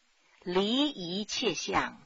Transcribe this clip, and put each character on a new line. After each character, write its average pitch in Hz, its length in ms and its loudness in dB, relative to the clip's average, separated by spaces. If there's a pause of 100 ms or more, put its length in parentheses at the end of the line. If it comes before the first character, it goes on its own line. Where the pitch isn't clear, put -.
(420)
离 214 480 2
一 190 360 -4
切 202 280 0
相 - 520 -2